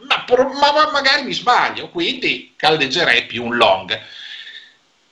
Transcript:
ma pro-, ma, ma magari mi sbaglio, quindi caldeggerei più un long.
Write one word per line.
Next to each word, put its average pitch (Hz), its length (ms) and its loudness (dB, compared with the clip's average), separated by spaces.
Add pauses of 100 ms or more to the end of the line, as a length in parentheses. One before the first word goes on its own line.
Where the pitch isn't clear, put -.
ma - 160 -2
pro-, 254 300 2
ma, 285 180 2
ma 302 200 2
magari 277 320 0
mi 196 100 -6
sbaglio, 156 560 0
quindi 175 680 -4
caldeggerei 147 680 0
più 117 180 -8
un 120 140 -4
long. 98 420 2 (1120)